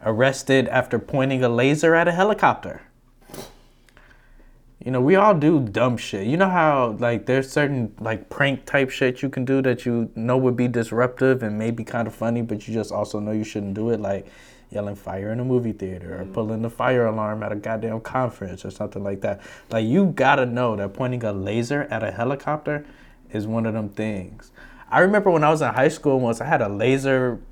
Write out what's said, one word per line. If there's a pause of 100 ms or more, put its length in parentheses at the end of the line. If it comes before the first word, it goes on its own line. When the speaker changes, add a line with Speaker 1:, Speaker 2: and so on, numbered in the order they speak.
Speaker 1:
arrested
after
pointing
a
laser
at
a
helicopter. (2000)
You
know,
we
all
do
dumb
shit.
You
know
how,
like,
there's
certain,
like,
prank
type
shit
you
can
do
that
you
know
would
be
disruptive
and
maybe
kind
of
funny,
but
you
just
also
know
you
shouldn't
do
it,
like (440)
yelling
fire
in
a
movie
theater
or
Speaker 2:
Mm.
Speaker 1:
pulling
the
fire
alarm
at
a
goddamn
conference
or
something
like
that. (300)
Like,
you
gotta
know
that
pointing
a
laser
at
a
helicopter (460)
is
one
of
them
things. (400)
I
remember
when
I
was
in
high
school
once,
I
had
a
laser (140)